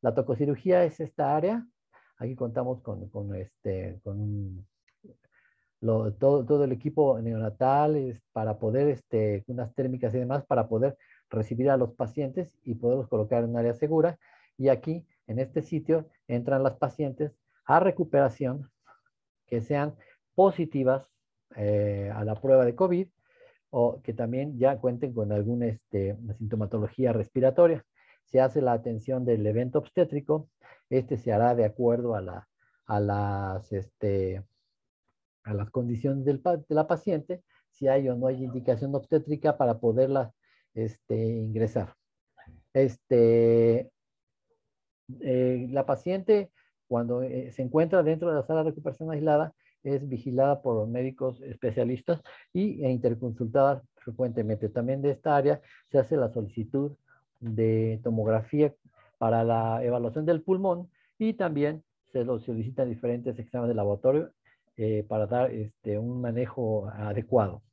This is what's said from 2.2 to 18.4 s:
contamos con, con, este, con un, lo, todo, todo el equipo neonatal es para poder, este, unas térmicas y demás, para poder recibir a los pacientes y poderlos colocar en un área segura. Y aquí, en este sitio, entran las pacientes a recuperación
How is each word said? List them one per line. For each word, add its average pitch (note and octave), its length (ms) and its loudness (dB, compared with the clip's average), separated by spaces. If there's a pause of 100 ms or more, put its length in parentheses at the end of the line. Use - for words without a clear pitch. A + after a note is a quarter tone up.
contamos B2 480 -6
con, G2 260 -10
con, G2+ 260 -8
este, F#2+ 720 -8
con G2+ 160 -8
un, G2+ 460 -8 (1120)
lo, A2 320 0
todo, C3+ 320 2
todo C#3+ 200 2
el C3 80 0
equipo C#3 460 0
neonatal A#2 800 0
es B2+ 240 -6 (120)
para A2 260 -2
poder, B2+ 300 2
este, G#2+ 580 -2
unas A#2+ 280 -8
térmicas B2+ 400 -2
y B2+ 40 0
demás, C3 260 -2
para A#2 240 0
poder A#2 300 0 (320)
recibir A#2+ 400 0
a C3+ 80 4
los A#2+ 160 0
pacientes C3+ 680 -6
y A#2+ 120 -6
poderlos A#2+ 340 0
colocar A2+ 340 0
en A#2 80 -2
un A#2 60 -4
área A#2 160 0
segura. D#3 460 0 (400)
Y C3 100 2
aquí, D#3+ 380 -2 (200)
en A2+ 120 -4
este C3+ 240 -4
sitio, D#3 480 -2 (160)
entran B2+ 360 0
las C3+ 140 0
pacientes C#3+ 560 -4 (320)
a D#3 160 6
recuperación C#3+ 880 0 (760)